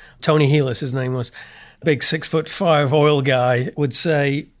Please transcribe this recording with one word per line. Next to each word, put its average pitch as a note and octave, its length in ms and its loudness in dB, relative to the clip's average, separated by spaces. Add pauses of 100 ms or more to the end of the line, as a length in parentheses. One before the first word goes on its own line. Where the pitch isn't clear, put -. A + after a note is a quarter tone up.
(200)
Tony D3+ 300 2
Healis, C#3 300 0
his B2+ 140 -6
name B2+ 200 -4
was, B2 160 -6 (540)
big D3 180 0
six-foot-five D3+ 880 0
oil D3+ 300 4
guy, B2+ 540 0
would C#3+ 180 -2
say, C#3+ 540 -2 (120)